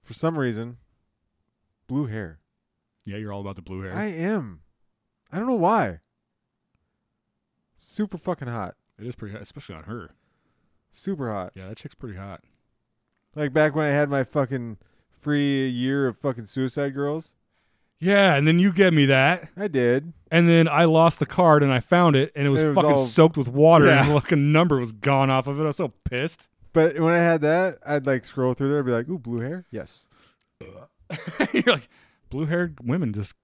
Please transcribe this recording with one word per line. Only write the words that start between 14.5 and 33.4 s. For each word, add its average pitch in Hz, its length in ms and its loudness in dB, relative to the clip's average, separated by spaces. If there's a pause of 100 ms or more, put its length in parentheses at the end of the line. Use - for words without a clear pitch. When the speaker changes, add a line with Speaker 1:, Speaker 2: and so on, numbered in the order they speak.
Speaker 1:
free 143 480 -2
year 131 400 -2
of 113 100 -6
fucking 120 280 -6
Suicide 131 480 -6
Girls. 143 420 -6 (640)
Speaker 2:
Yeah, 190 360 4
and 147 120 2
then 170 120 4
you 190 120 4
gave 180 220 4
me 147 140 6
that. 139 500 2
Speaker 1:
I 202 100 -4
did. 135 460 0 (180)
Speaker 2:
And 170 160 4
then 165 200 6
I 156 180 2
lost 160 340 4
the 147 60 0
card 156 380 4
and 139 100 2
I 127 60 0
found 170 360 2
it, 135 200 0
and 143 120 -4
it - 20 2
was 139 120 2
Speaker 1:
It 156 60 2
was 147 80 0
Speaker 2:
fucking 151 160 4
Speaker 1:
all 135 140 4
Speaker 2:
soaked 160 320 4
with 127 120 -2
water, 151 400 6
and 131 60 6 (120)
Speaker 1:
Yeah. 147 60 2
Speaker 2:
the 143 80 4
fucking 147 300 0
number 156 280 2
was 117 120 -6
gone 135 380 0
off 131 180 0
of 143 120 -6
it. 156 40 -2
I 156 40 -2
was 143 100 -6
so 156 120 -4 (140)
pissed. 131 440 -8 (260)
Speaker 1:
But 160 260 2
when 165 140 2
I 175 40 2
had 170 240 2
that, 170 440 0
I'd, 143 200 -2
like, 131 200 -2
scroll 127 280 -2
through 139 160 -2
there 147 100 0
and 131 60 -4
be 123 60 -2
like, 120 180 -2
"Ooh, 185 80 -6
blue 117 220 -8
hair? 160 320 -10
Yes." 95 340 -14 (560)
Speaker 2:
<laughs> - 880 -12
You're 240 140 -2
like, 185 240 -2 (400)
"Blue-haired 160 540 -6
women 123 300 -4
just 101 200 -10 (100)